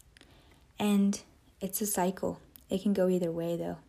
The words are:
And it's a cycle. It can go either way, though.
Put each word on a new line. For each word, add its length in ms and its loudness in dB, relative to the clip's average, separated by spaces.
And 420 2
it's 200 -4
a 40 -2
cycle. 540 -2
It 140 -2
can 100 2
go 140 2
either 240 2
way, 240 -4
though. 220 -6